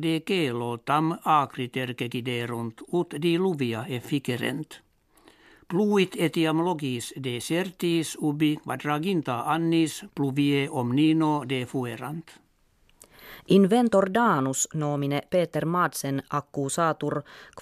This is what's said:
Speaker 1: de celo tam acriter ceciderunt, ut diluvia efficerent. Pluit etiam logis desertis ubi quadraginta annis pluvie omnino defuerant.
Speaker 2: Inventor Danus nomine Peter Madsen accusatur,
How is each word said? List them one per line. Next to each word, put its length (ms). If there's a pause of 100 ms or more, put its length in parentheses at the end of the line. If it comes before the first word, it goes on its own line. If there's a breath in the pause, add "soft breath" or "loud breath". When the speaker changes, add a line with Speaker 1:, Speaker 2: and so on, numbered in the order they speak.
Speaker 1:
de 180
celo 580
tam 460
acriter 680
ceciderunt, 880 (120)
ut 300
diluvia 680
efficerent. 920 (880 soft breath)
Pluit 480
etiam 460
logis 480 (100)
desertis 1000
ubi 360
quadraginta 840
annis 640 (100)
pluvie 560
omnino 800
defuerant. 840 (1160 loud breath)
Speaker 2:
Inventor 640
Danus 600
nomine 460 (100)
Peter 360
Madsen 640
accusatur, 920 (400 loud breath)